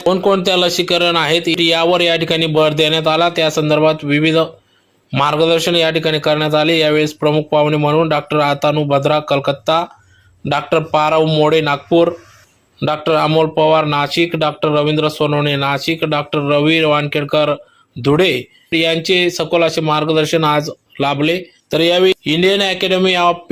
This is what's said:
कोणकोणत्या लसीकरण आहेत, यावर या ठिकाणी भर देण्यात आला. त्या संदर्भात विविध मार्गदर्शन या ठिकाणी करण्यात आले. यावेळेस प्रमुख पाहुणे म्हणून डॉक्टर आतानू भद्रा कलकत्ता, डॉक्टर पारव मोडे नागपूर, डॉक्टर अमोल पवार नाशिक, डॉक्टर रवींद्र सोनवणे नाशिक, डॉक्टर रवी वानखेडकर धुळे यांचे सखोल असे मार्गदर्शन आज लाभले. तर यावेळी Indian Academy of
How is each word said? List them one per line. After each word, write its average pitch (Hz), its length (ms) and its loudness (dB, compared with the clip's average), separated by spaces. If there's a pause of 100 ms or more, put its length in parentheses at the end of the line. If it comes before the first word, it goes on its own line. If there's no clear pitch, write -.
कोणकोणत्या 185 520 0
लसीकरण 175 600 0
आहेत, 160 300 0
यावर 165 540 2
या 170 160 2
ठिकाणी 160 300 -2
भर 156 260 2
देण्यात 160 340 0
आला. 160 220 2
त्या 165 220 -2
संदर्भात 156 540 0
विविध 151 320 0 (760)
मार्गदर्शन 165 600 0
या 160 160 2
ठिकाणी 160 280 -2
करण्यात 151 360 0
आले. 156 240 2
यावेळेस 151 340 0
प्रमुख 151 300 0
पाहुणे 151 340 0
म्हणून 151 320 0
डॉक्टर 151 300 -2
आतानू 147 460 0
भद्रा 143 340 0
कलकत्ता, 147 640 -2 (680)
डॉक्टर 143 280 -2
पारव 156 460 0
मोडे 156 360 2
नागपूर, 160 500 0 (760)
डॉक्टर 151 260 -2
अमोल 156 340 2
पवार 156 380 2
नाशिक, 151 520 -2
डॉक्टर 151 320 -2
रवींद्र 151 400 0
सोनवणे 147 480 -2
नाशिक, 139 480 -4
डॉक्टर 151 340 -4
रवी 147 460 2
वानखेडकर 147 680 0 (500)
धुळे 147 380 2 (300)
यांचे 165 580 0
सखोल 170 320 -2
असे 160 180 0
मार्गदर्शन 156 640 0
आज 151 260 0 (300)
लाभले. 147 420 0 (300)
तर 160 80 0
यावेळी 175 540 2
Indian 196 280 2
Academy 185 520 0
of 175 200 2 (180)